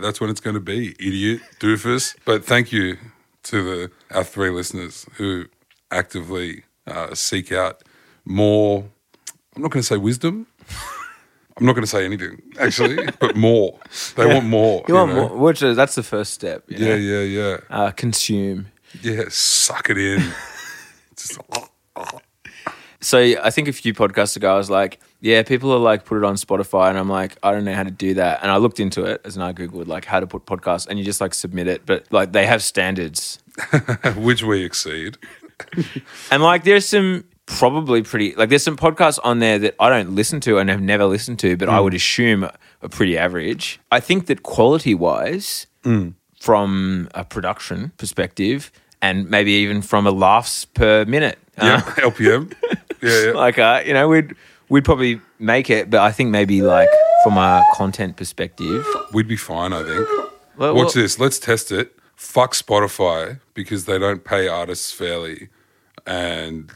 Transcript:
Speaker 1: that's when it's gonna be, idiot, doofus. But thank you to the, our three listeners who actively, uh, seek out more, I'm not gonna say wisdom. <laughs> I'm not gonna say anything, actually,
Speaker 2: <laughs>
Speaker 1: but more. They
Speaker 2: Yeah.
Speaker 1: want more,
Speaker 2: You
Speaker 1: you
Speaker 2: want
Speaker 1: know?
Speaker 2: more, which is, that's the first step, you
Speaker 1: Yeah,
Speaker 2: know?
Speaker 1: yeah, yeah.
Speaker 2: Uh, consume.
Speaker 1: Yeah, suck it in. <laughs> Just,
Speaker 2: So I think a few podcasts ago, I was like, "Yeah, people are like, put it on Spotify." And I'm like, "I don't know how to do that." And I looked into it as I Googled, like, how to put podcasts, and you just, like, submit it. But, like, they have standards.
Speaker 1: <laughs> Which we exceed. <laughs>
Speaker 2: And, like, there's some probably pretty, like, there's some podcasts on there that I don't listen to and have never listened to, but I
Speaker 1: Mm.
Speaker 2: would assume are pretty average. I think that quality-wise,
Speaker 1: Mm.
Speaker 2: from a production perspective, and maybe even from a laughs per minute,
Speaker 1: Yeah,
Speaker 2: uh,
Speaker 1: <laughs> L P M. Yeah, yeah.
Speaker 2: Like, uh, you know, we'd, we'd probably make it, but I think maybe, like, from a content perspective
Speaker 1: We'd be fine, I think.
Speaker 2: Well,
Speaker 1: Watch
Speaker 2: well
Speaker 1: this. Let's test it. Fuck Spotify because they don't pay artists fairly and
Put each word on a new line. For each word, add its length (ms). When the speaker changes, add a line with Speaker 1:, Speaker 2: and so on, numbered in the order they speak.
Speaker 1:
that's 180
when 120
it's 100
gonna 180
be, 400
idiot, 420
doofus. 560
But 180
thank 300
you 240
to 200
the, 280
our 160
three 240
listeners 560
who 280
actively, 720
uh, 260
seek 400
out 300
more, 580
I'm 60
not 100
gonna 120
say 140
wisdom. 540
<laughs> 60
I'm 60
not 80
gonna 140
say 180
anything, 340
actually, 380
Speaker 2:
<laughs> 60
Speaker 1:
but 160
more. 440
They 120
Speaker 2:
Yeah. 80
Speaker 1:
want 100
more, 420
Speaker 2:
You 60
Speaker 1:
you 60
Speaker 2:
want 160
Speaker 1:
know? 140
Speaker 2:
more, 100
which 240
is, 140
that's 180
the 80
first 300
step, 340
you 100
Speaker 1:
Yeah, 120
Speaker 2:
know? 80
Speaker 1:
yeah, 240
yeah. 360
Speaker 2:
Uh, 220
consume. 760
Speaker 1:
Yeah, 280
suck 600
it 80
in. 240
<laughs> 420
Just, 240
Speaker 2:
So 200
I 80
think 160
a 60
few 200
podcasts 420
ago, 180
I 40
was 140
like, 280
"Yeah, 220
people 280
are 80
like, 260
put 120
it 60
on 120
Spotify." 540
And 80
I'm 120
like, 340
"I 80
don't 120
know 120
how 80
to 80
do 240
that." 260
And 100
I 60
looked 220
into 260
it 180
as 140
I 160
Googled, 340
like, 180
how 140
to 80
put 180
podcasts, 420
and 100
you 80
just, 160
like, 120
submit 340
it. 180
But, 260
like, 200
they 160
have 160
standards. 760
Speaker 1:
<laughs> 400
Which 260
we 200
exceed. 580
<laughs> 60
Speaker 2:
And, 120
like, 200
there's 220
some 380
probably 560
pretty, 320
like, 140
there's 140
some 140
podcasts 460
on 160
there 200
that 200
I 100
don't 260
listen 260
to 160
and 120
have 120
never 240
listened 340
to, 180
but 120
I 100
Speaker 1:
Mm. 60
Speaker 2:
would 80
assume 500
are 460
pretty 280
average. 600
I 80
think 280
that 160
quality-wise, 1200
Speaker 1:
Mm. 300
Speaker 2:
from 760
a 80
production 760
perspective, 760
and 280
maybe 240
even 280
from 240
a 60
laughs 540
per 400
minute, 340
Speaker 1:
Yeah, 300
Speaker 2:
uh, 100
Speaker 1:
<laughs> 60
L 80
P 200
M. 180
Yeah, 260
yeah. 40
Speaker 2:
Like, 260
uh, 280
you 80
know, 160
we'd, 260
we'd 160
probably 360
make 320
it, 180
but 120
I 100
think 180
maybe, 320
like, 280
from 140
a 260
content 440
perspective 680
Speaker 1:
We'd 140
be 100
fine, 360
I 100
think. 240
Speaker 2:
Well, 180
Speaker 1:
Watch 200
Speaker 2:
well 80
Speaker 1:
this. 160
Let's 200
test 320
it. 220
Fuck 400
Spotify 840
because 320
they 140
don't 240
pay 240
artists 440
fairly 580
and 680